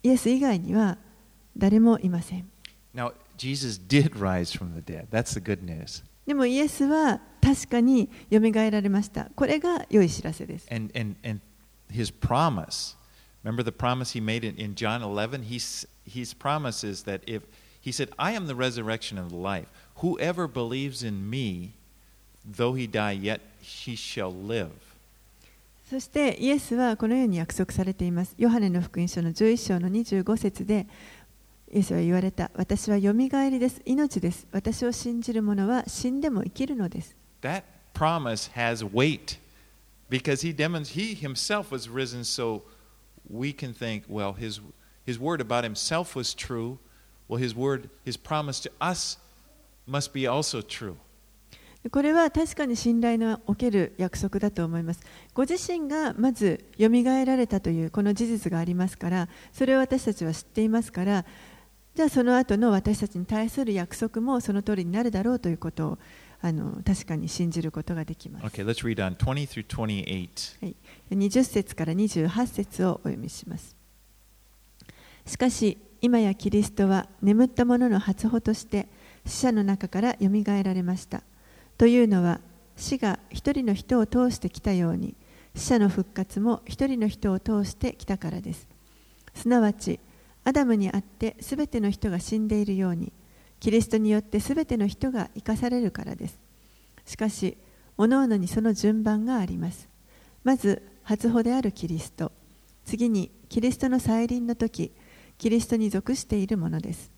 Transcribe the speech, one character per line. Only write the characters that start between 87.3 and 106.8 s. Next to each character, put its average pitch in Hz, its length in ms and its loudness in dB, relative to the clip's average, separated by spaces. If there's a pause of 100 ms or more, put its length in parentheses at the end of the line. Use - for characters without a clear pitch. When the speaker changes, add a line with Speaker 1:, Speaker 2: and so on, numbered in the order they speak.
Speaker 1:
を 185 80 0
通 208 240 0
し 196 100 -6
て - 200 -4
き - 100 -16
た 190 140 -2
か 160 140 -6
ら 180 100 -6
で 170 120 -8
す。 - 140 -14 (640)
す - 140 -6
な 240 140 6
わ 208 120 4
ち、 - 260 -4 (460)
ア 262 80 4
ダ 285 100 4
ム 233 120 4
に 196 160 2
あ 196 80 0
っ - 20 0
て - 400 -6
す - 160 -6
べ 302 100 0
て 240 120 -4
の 202 100 2
人 202 220 0
が 175 80 0
死 220 180 -2
ん 214 100 0
で 208 140 2
い 202 40 2
る 196 120 0
よ 185 140 2
う 170 40 0
に、 - 160 -4 (480)
キ - 120 2
リ 226 100 6
ス 220 60 0
ト 220 100 2
に 214 140 4
よ 208 80 4
っ - 20 0
て 208 180 -2
す 269 160 -2
べ 320 80 2
て 247 140 -2
の 202 100 2
人 262 240 -2
が 226 240 -2
生 208 60 -10
か 220 160 -2
さ 240 120 0
れ 247 120 2
る 196 100 0
か - 140 -10
ら - 100 -8
で - 120 -8
す。 - 120 -12 (640)
し - 120 -14
か 220 120 0
し、 190 280 -4 (400)
各 214 120 6
々 254 280 4
に 180 100 0
そ 214 140 -2
の 220 120 2
順 214 300 2
番 214 220 0
が 254 140 0
あ 185 60 0
り 180 120 -6
ま 170 140 -4
す。 - 180 -18 (560)
ま 262 100 6
ず、 202 260 2 (220)
初 220 260 0
歩 233 140 4
で 240 100 2
あ 262 60 2
る 214 120 0
キ - 180 -8
リ 160 100 -2
ス - 120 -10
ト。 - 200 -6 (540)
次 233 240 0
に、 202 220 0 (180)
キ 233 100 0
リ 247 120 4
ス 247 60 -2
ト 262 120 0
の 254 100 4
再 226 280 2
臨 240 200 -2
の 233 80 0
時、 220 360 -2 (460)
キ - 120 0
リ 226 100 6
ス 226 80 -2
ト 233 80 2
に 220 140 2
属 214 260 0
し - 80 -8
て 208 140 -2
い 196 100 0
る 214 100 0
も 165 120 -2
の 160 100 -2
で 170 140 -6